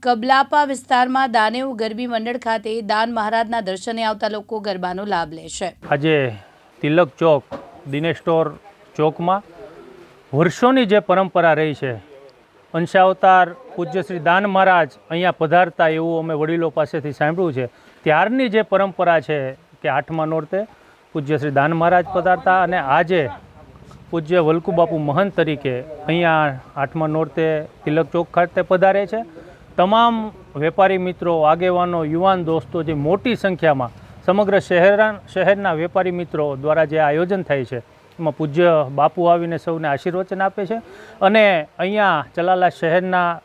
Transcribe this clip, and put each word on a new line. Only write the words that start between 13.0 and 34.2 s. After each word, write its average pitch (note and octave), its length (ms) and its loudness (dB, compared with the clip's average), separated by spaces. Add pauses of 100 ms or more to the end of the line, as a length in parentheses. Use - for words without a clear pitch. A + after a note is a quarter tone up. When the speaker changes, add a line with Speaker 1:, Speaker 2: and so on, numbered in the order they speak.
Speaker 2:
પૂજ્ય F3+ 260 -4
શ્રી F3 180 -8
દાન F3 260 2
મહારાજ F#3+ 440 4 (220)
અહીંયા F3 200 0
પધારતા E3+ 560 2
એવું E3 320 -2
અમે D#3+ 140 -4
વડીલો D#3+ 360 -2
પાસેથી D3+ 420 -4
સાંભળ્યું D#3+ 420 -2
છે. B2+ 120 -4 (380)
ત્યારની G#3+ 460 2
જે G#3+ 120 2
પરંપરા F#3 580 2
છે C#3 320 -4
કે - 380 -10
આઠમા D3+ 360 -2
નોરતે D#3+ 420 -4 (460)
પૂજ્ય D3 240 -4
શ્રી C#3+ 140 -4
દાન C#3 220 2
મહારાજ E3+ 400 2
પધારતા F3+ 500 2
અને F3+ 140 -2
આજે D#3 520 0 (800)
પૂજ્ય E3+ 300 0
વલ્કુ E3 320 0
બાપુ E3 260 0
મહંત D#3 380 -2
તરીકે D3 460 -2
અહીંયા D#3 800 -2 (160)
આઠમા D3+ 320 -4
નોરતે D#3 540 -2 (240)
તિલક D3+ 260 -2
ચોક E3+ 200 -2
ખાતે F3 300 0
પધારે F#3+ 460 2
છે. A3+ 180 -6 (520)
તમામ A3 540 2 (240)
વેપારી F#3 420 0
મિત્રો, F3 440 -2
આગેવાનો, F3 640 0
યુવાન F3+ 380 0
દોસ્તો D#3+ 400 -4
જે D#3 100 -4
મોટી F#3 420 -2
સંખ્યામાં D3+ 540 0 (360)